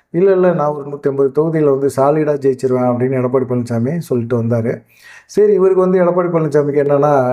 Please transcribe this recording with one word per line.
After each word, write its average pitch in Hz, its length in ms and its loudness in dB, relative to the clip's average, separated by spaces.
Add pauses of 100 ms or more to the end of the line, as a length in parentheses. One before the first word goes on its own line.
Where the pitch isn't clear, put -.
(100)
"இல்ல, 190 200 2
இல்ல, 185 220 2
நான் 151 220 -2
ஒரு 143 100 -10
நூத்தி 143 240 -6
ஐம்பது 139 220 0
தொகுதியில 156 400 0
வந்து 135 200 0
சாலிடா 147 440 0
ஜெயிச்சிருவேன்" 131 520 0
அப்படின்னு 123 320 -2
எடப்பாடி 127 280 -2
பழனிசாமி 123 520 -4
சொல்லிட்டு 123 380 -4
வந்தாரு. 117 360 -2 (540)
சரி, 208 260 2
இவருக்கு 190 280 2
வந்து 185 180 2
எடப்பாடி 175 300 0
பழனிசாமிக்கு 147 520 0
என்னன்னா, 143 300 2 (220)